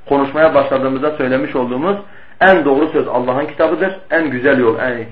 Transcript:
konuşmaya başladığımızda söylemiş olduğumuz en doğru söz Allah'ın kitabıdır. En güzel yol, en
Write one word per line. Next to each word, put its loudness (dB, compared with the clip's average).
konuşmaya 2
başladığımızda 0
söylemiş -2
olduğumuz -2
en 6
doğru 2
söz -2
Allah'ın -2
kitabıdır. -2
En 0
güzel 2
yol, 2
en -4